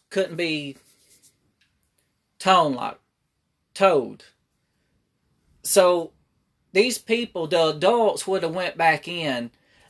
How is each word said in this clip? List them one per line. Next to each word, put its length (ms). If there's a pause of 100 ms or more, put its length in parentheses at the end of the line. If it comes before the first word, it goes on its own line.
(120)
couldn't 240
be 420 (1600)
tone 380
like, 240 (760)
told. 520 (1400)
So 480 (640)
these 240
people, 500
the 220
adults, 580
would 160
have 100
went 240
back 300
in 440 (380)